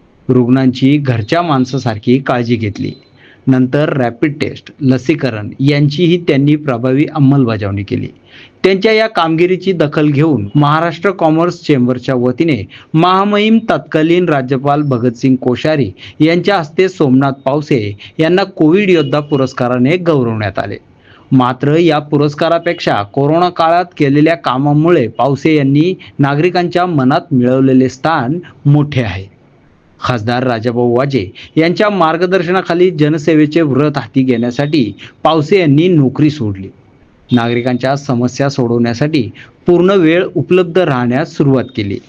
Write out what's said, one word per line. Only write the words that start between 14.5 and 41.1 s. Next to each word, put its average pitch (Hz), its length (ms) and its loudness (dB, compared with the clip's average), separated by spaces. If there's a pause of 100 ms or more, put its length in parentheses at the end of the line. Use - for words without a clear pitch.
भगतसिंग 127 540 0
कोश्यारी 127 560 -2 (280)
यांच्या 175 380 2
हस्ते 175 320 -2
सोमनाथ 139 420 2
पावसे 135 640 -4 (220)
यांना 180 240 2
कोविड 190 460 2
योद्धा 147 300 0
पुरस्काराने 131 800 0
गौरवण्यात 117 640 -2
आले. 104 180 -8 (540)
मात्र 131 440 2
या 160 240 2
पुरस्कारापेक्षा 147 1040 -2
कोरोना 156 460 0
काळात 170 360 0 (120)
केलेल्या 147 380 2
कामामुळे 147 720 2
पावसे 139 480 0
यांनी 147 380 2 (260)
नागरिकांच्या 175 640 0
मनात 147 480 0
मिळवलेले 131 560 2
स्थान 156 500 -4 (260)
मोठे 147 360 2
आहे. 95 320 -8 (720)
खासदार 120 380 -2
राजाभाऊ 120 540 0
वाजे 131 320 -2 (280)
यांच्या 175 320 2
मार्गदर्शनाखाली 180 1000 0
जनसेवेचे 151 720 2
व्रत 147 340 0
हाती 131 280 -2
घेण्यासाठी 123 680 -2 (300)
पावसे 160 360 2
यांनी 156 280 4
नोकरी 151 420 2
सोडली. 98 400 -6 (640)
नागरिकांच्या 120 640 0
समस्या 135 540 -2
सोडवण्यासाठी 120 800 -2 (380)
पूर्ण 180 240 4
वेळ 175 340 2 (100)
उपलब्ध 175 440 0
राहण्यास 131 580 -2